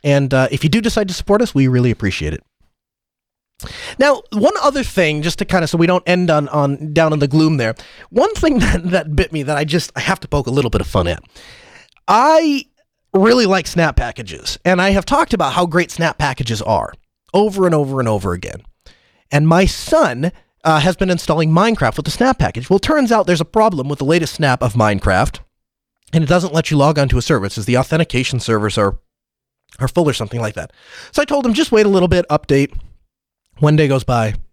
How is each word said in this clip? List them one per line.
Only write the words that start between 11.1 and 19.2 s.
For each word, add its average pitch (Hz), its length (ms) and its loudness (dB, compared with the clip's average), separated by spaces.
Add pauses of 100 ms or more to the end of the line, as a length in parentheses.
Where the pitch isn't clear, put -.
I 294 540 4 (480)
really 226 320 4
like 190 220 0
Snap 160 300 0
packages, 113 680 -10
and 180 160 2
I 196 100 2
have 196 140 0
talked 294 300 0
about 156 180 -2
how 180 140 0
great 170 240 -2
Snap 165 260 -4
packages 120 460 -4
are 90 320 -2 (400)
over 196 320 2
and 170 80 2
over 139 260 -2
and 120 80 0
over 98 240 -2
again. - 300 -10 (680)